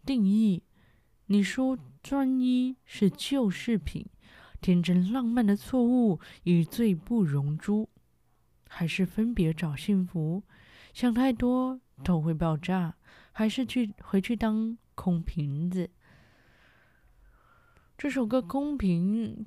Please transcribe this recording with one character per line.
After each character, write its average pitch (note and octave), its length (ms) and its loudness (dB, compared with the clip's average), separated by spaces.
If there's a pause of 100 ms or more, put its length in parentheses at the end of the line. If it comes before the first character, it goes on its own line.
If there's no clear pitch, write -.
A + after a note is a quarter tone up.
定 A#3+ 220 0
义。 G3+ 380 2 (600)
你 G3+ 140 4
说 C4 380 0 (240)
专 C4 380 0
一 B3+ 440 0
是 - 240 0
旧 C4 400 0
饰 G#3+ 300 -2
品， - 280 -8 (540)
天 F3 220 4
真 F3+ 300 2
浪 B3+ 120 -2
漫 A#3 220 2
的 G3+ 100 4
错 B3 280 0
误 A#3 340 4 (240)
与 F3 220 4
罪 A3 280 0
不 G#3+ 300 0
容 C#3+ 340 0
诛。 G#3 320 -2 (800)
还 - 220 -6
是 F#3 180 0
分 A3+ 260 -2
别 E3 220 0
找 D#3 220 -4
幸 F#3+ 280 0
福， E3+ 380 -4 (500)
想 B3 220 0
太 B3+ 180 2
多 B3+ 480 0 (220)
都 E3+ 180 2
会 D#3+ 140 0
爆 D#3+ 220 0
炸， F3 400 -2 (340)
还 A3 180 -2
是 B3 160 -2
去， A3 380 -2
回 - 180 0
去 A#3 140 -2
当 A3 420 -2 (200)
空 E3+ 260 0
瓶 D3 480 -4
子。 F3+ 200 -4 (2000)
这 C#4+ 140 -4
首 B3+ 160 0
歌 A#3+ 200 0
《空 C#4+ 300 -4
瓶》， G#3+ 720 0